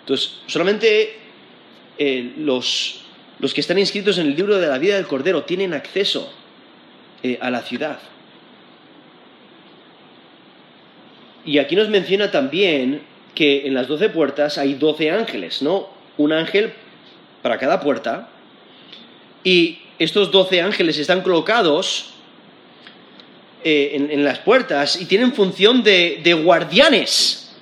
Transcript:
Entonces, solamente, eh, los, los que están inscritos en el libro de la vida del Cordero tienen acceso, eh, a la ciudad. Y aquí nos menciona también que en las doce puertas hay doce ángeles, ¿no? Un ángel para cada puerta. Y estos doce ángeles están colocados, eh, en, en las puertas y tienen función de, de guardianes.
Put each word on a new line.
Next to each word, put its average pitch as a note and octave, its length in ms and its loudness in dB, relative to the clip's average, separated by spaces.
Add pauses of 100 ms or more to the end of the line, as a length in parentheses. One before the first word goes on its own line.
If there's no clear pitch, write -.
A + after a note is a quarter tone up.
Entonces, - 460 -4
solamente, G#3+ 680 0 (800)
eh, C3 420 -4
los, C3 640 -4 (360)
los C3+ 160 -4
que D3+ 60 -2
están F#3 180 -2
inscritos G3 400 0
en E3 80 0
el C#3 80 0
libro G3 240 0
de F3 80 0
la C3+ 120 -2
vida G3 180 0
del F3 100 -2
Cordero C#3+ 380 -2
tienen F3+ 300 -4
acceso, D3 580 -6 (880)
eh, B2 180 -4
a B2 100 -6
la B2+ 120 -6
ciudad. C3+ 380 -8 (3500)
Y D3 140 2
aquí D3 180 0
nos G#3 120 2
menciona G3 440 0
también D3 720 0 (320)
que C#3+ 320 2
en C3+ 80 -2
las B2+ 120 -2
doce D3+ 220 -2
puertas D3 500 -2
hay C#3 160 0
doce D3+ 380 0
ángeles, C3+ 500 -4
¿no? F#3 260 -2 (280)
Un D3 160 2
ángel G3 400 0 (680)
para A#2 160 -2
cada D#3 220 0
puerta. B2 480 -4 (1160)
Y F3 340 2 (220)
estos F3 320 0
doce F#3 280 4
ángeles E3+ 380 0
están F3+ 240 0
colocados, F#3 920 0 (1500)
eh, D3 300 2
en, C#3+ 160 -2
en C#3+ 140 0
las B2+ 160 -2
puertas E3+ 600 0
y F3+ 60 -10
tienen A#3+ 260 2
función G3+ 520 2
de, F3 400 2
de E3+ 100 4
guardianes. E3+ 1040 2 (240)